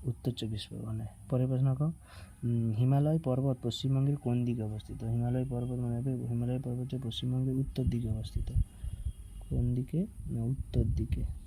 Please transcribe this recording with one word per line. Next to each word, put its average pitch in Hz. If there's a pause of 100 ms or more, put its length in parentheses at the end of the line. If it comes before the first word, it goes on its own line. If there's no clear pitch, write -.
উত্তর 123
চব্বিশ 110
পরগনায়। 110 (220)
পরের 127
প্রশ্ন 131
দেখো, 143 (520)
উম, 117
হিমালয় 143
পর্বত 131
পশ্চিমবঙ্গের 135
কোন 123
দিকে 120
অবস্থিত? 107
হিমালয় 120
পর্বত 123
মনে 120
রাখবে, 120
হিমালয় 120
পর্বত 123
হচ্ছে 127
পশ্চিমবঙ্গের 127
উত্তর 135
দিকে 120
অবস্থিত। - (960)
কোন 123
দিকে? 151 (260)
না, 117
উত্তর -
দিকে। - (240)